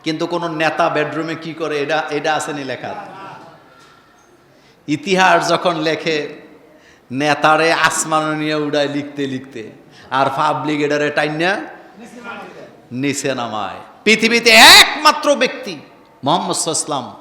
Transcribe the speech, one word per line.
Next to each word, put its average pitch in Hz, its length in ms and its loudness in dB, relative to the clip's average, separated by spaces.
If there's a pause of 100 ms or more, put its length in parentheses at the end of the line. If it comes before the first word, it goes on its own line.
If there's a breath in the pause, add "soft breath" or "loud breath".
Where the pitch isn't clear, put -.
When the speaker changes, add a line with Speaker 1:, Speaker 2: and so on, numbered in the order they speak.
Speaker 1:
কিন্তু 156 240 -4
কোন 170 280 -4
নেতা 156 340 0
বেডরুমে 151 460 -4
কি 160 180 -10
করে, 151 260 -4
এটা, 147 300 -2
এটা 151 260 -2
আসেনি 143 280 -6
লেখা? 120 320 -8 (1900 soft breath)
ইতিহাস 175 640 2
যখন 170 260 0
লেখে, 156 540 -2 (840 soft breath)
নেতারে 151 640 2
আসমানে 156 600 0
নিয়ে 151 200 -2
উড়ায় 147 320 0
লিখতে 139 400 -6
লিখতে, 123 440 -10 (380 loud breath)
আর 131 160 2 (100)
পাবলিক 151 460 0
এটারে 147 280 0
টাইনা 151 460 0
Speaker 2:
নিচে 240 680 -16
নামায়। 226 140 -14 (520)
Speaker 1:
নিচে 135 440 -2
নামায়। 107 440 -6 (240)
পৃথিবীতে 226 460 4
একমাত্র 302 840 6
ব্যক্তি 220 440 -4 (440)
মুহাম্মদ 175 320 0
সাল্লাল্লাহু 147 460 -4
আলাইহি 107 100 -12
ওয়াসাল্লাম, 101 100 -18